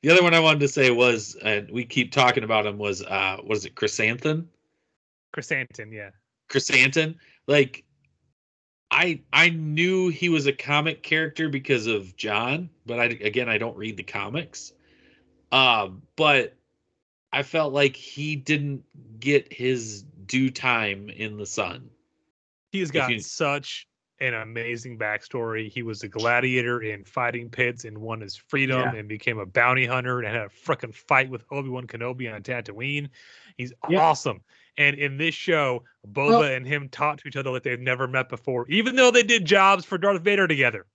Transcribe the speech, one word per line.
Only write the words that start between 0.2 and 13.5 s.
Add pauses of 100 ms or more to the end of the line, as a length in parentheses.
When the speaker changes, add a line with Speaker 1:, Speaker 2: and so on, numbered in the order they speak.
Speaker 1:
one
I
wanted
to
say
was,
and
we
keep
talking
about
him,
was,
uh,
what
is
it,
Chrysanthemum? (840)
Speaker 2:
Chrysanthemum,
yeah. (400)
Speaker 1:
Chrysanthemum. (280)
Like, (1040)
I, (100)
I
knew
he
was
a
comic
character
because
of
John, (160)
but
I,
again,
I